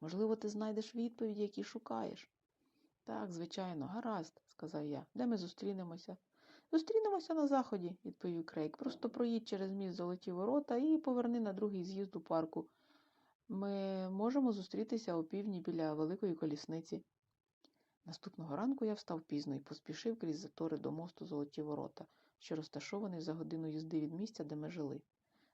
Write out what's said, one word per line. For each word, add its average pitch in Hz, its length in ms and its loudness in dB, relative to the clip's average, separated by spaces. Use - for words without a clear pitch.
"Можливо, 196 340 2
ти 220 140 -2
знайдеш 214 460 -2
відповіді, 226 460 0
які 208 220 0
шукаєш". - 640 -6
"Так, 214 260 -4
звичайно, 170 540 -4
гаразд", — 208 640 -4
сказав 151 380 -6
я. 147 280 -4
"Де 240 120 0
ми 233 120 4
зустрінемося?" 185 800 -4
"Зустрінемося 392 640 4
на 302 140 6
заході", — 208 480 4
відповів 170 400 -2
Крейг. 151 260 0
"Просто - 380 -2
проїдь 233 380 2
через 190 240 0
міст 196 240 -2
Золоті 180 360 -2
Ворота 233 460 2
і 311 200 6
поверни 247 420 4
на 208 140 2
другий 202 300 2
з'їзд 190 320 -4
у 160 40 -4
парку. 160 460 2
Ми 196 600 0
можемо 240 420 4
зустрітися 202 640 0
о 165 80 2
півдні 196 380 -2
біля 160 320 2
Великої 165 420 2
Колісниці". 160 680 -2
Наступного 165 500 -8
ранку 247 300 2
я 214 80 2
встав 170 280 -4
пізно 147 340 -2
і 139 40 -4
поспішив 160 600 -4
крізь 160 200 -2
затори 160 380 -4
до 139 140 -2
мосту 165 340 -6
Золоті 147 360 -4
Ворота, 147 440 -4
що - 160 -4
розташований 180 640 -4
за 160 120 -2
годину 160 340 -4
їзди 156 320 -2
від 151 140 0
місця, 190 300 -4
де 151 120 -4
ми 151 140 -4
жили. 147 320 -4